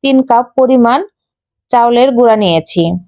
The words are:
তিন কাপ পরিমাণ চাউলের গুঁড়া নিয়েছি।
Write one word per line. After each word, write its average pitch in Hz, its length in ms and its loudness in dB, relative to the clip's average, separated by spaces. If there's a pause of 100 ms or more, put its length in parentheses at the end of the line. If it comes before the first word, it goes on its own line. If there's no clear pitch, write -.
তিন 269 200 0
কাপ 247 220 0 (100)
পরিমাণ 254 440 0 (680)
চাউলের 240 420 0
গুঁড়া 233 240 2
নিয়েছি। 170 480 -2 (240)